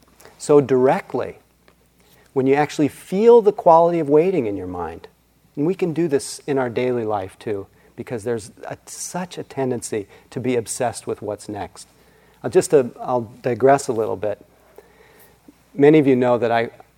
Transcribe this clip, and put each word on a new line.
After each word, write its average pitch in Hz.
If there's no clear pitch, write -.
so 147
directly, 127
when 135
you 139
actually 147
feel 233
the 202
quality 170
of 143
waiting 156
in 98
your 92
mind, 85
and 147
we 185
can 180
do 160
this 135
in 139
our 123
daily 123
life 104
too, 101
because 113
there's 117
a, -
such -
a 151
tendency 120
to 135
be 123
obsessed 117
with 113
what's 104
next. 101
I'll 131
just, 180
uh, 135
I'll 123
digress 131
a -
little 107
bit. 101
Many 151
of 135
you 131
know 123
that 113
I, 117